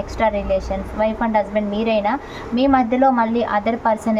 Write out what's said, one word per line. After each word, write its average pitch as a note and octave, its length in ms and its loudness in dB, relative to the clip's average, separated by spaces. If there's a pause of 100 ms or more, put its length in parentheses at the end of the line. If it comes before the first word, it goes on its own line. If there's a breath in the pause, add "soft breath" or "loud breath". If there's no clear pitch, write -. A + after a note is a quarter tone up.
ఎక్స్ట్రా A3 260 -2
రిలేషన్స్, G3 640 -2 (100)
wife A3 260 0
and A3+ 120 -2
husband G#3 360 0
మీరైనా, A3 460 0 (340 loud breath)
మీ B3+ 220 2
మధ్యలో B3+ 320 4 (120)
మళ్ళీ A3+ 260 0 (100)
other A3 200 0 (100)
person A3 340 2